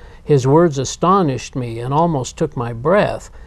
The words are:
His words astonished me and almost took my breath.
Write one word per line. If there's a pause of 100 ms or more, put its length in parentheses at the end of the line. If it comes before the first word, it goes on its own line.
(240)
His
words
astonished
me
and
almost
took
my
breath. (180)